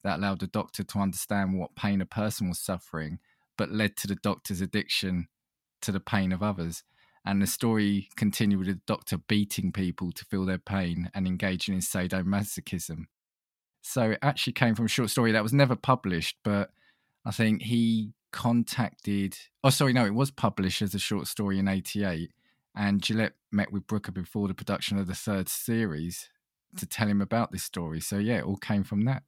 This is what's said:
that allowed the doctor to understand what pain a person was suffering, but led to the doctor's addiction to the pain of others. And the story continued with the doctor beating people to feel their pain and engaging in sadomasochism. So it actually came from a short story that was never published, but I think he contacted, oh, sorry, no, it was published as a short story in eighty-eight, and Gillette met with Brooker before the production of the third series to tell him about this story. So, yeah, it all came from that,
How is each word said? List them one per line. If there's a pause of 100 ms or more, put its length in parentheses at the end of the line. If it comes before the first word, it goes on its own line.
that
allowed
the
doctor
to
understand
what
pain
a
person
was
suffering, (360)
but
led
to
the
doctor's
addiction (540)
to
the
pain
of
others. (420)
And
the
story
continued
with
the
doctor
beating
people
to
feel
their
pain
and
engaging
in
sadomasochism. (800)
So
it
actually
came
from
a
short
story
that
was
never
published,
but (540)
I
think
he (200)
contacted, (260)
oh,
sorry,
no,
it
was
published
as
a
short
story
in
eighty-eight, (460)
and
Gillette (140)
met
with
Brooker
before
the
production
of
the
third
series (480)
to
tell
him
about
this
story.
So,
yeah,
it
all
came
from
that,